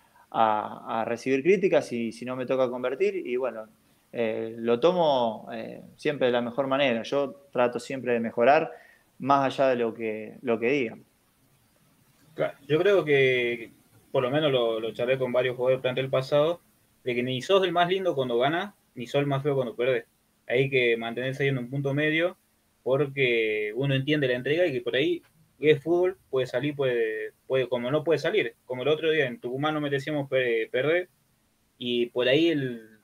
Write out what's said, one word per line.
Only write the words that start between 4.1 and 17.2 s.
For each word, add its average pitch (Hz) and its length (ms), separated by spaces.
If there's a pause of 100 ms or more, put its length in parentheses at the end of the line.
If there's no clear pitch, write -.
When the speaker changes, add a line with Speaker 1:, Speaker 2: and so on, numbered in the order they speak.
Speaker 1:
eh, 113 460
lo 117 200
tomo, 139 720
eh, 120 300 (140)
siempre 139 320
de 120 60
la 120 80
mejor 123 260
manera. 135 340
Yo 139 500
trato 120 280
siempre 127 340
de 117 60
mejorar, 123 520 (460)
más 139 260
allá 135 260
de 127 80
lo 117 180
que, 110 480
lo 113 160
que 117 100
digan. 131 340 (1300)
Speaker 2:
Claro, 147 320
yo 151 140
creo 185 240
que, 127 720 (360)
por 135 140
lo 123 80
menos 147 220
lo, 113 260
lo 113 140
charlé 127 240
con 127 160
varios 123 240
jugadores 131 220
del - 20
plantel 131 280
pasado, 147 520 (420)
de 123 100
que 120 100